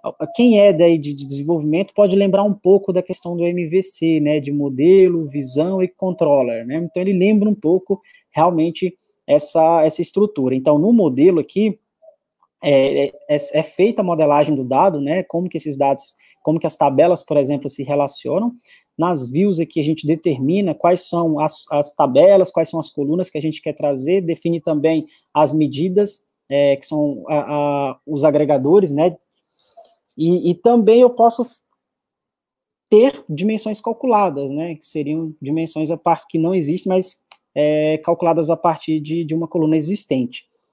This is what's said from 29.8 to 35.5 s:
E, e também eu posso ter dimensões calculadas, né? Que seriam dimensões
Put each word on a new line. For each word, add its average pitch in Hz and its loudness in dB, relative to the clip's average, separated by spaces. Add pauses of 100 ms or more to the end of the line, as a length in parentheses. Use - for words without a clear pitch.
E, 170 0
e 180 2
também 226 4
eu 247 8
posso 233 2 (1400)
ter 233 4
dimensões 208 -4
calculadas, 202 -2
né? 160 -8
Que - -20
seriam 156 -6
dimensões 156 -4